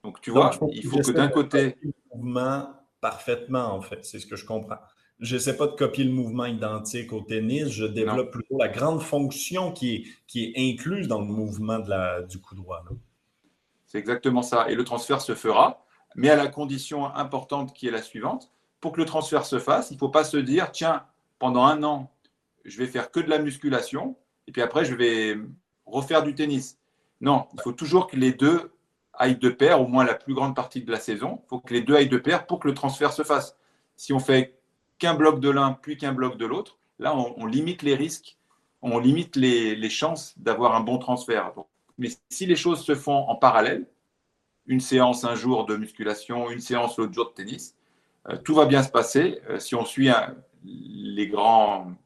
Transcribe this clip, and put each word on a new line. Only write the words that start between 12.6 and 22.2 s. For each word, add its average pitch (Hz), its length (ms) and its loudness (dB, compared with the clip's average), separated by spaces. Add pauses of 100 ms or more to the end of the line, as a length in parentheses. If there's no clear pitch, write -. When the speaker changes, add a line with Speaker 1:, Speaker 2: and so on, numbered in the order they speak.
Speaker 2:
là. 117 60 -10 (920)
Speaker 1:
C'est - 140 -8
exactement 123 420 0
ça. 113 280 0
Et 107 60 0
le 120 80 -2
transfert 120 380 -2
se 110 140 -6
fera, - 500 2 (300)
mais 131 140 4
à 151 60 10
la 143 120 2
condition 139 680 -6
importante 135 600 -6
qui 127 140 -8
est 113 40 -2
la 110 100 -4
suivante. 143 500 -8 (300)
Pour - 100 -6
que - 80 -6
le 156 60 2
transfert 151 400 -2
se 127 140 -2
fasse, 185 320 0
il 139 60 -14
faut 135 120 -2
pas 156 140 4
se 151 140 -2
dire, « 143 360 0
Tiens, 160 320 -2 (340)
pendant 127 240 2
un 151 200 4
an, 147 280 -4 (540)